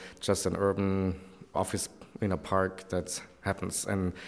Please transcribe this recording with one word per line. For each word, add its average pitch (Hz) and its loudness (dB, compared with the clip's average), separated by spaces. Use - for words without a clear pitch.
just - 2
an 87 2
urban 95 2
office - 0
in 101 2
a 90 2
park 95 0
that - -2
happens. 95 -2
And 95 2